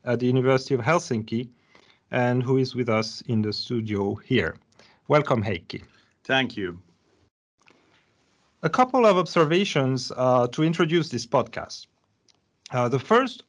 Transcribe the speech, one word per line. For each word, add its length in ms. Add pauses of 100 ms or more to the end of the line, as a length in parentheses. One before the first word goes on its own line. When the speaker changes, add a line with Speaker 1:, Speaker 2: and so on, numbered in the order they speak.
Speaker 1:
at 160
the 60
University 480
of 80
Helsinki, 680 (600)
and 320
who 160
is 160
with 160
us 380
in 160
the 100
studio 640
here. 400 (520)
Welcome, 360
Heikki. 400 (400)
Speaker 2:
Thank 340
you. 220 (1800)
Speaker 1:
A 80
couple 360
of 100
observations, 1000
uh, 300
to 160
introduce 440
this 180
podcast. 600 (840)
Uh, 180
the 100
first 500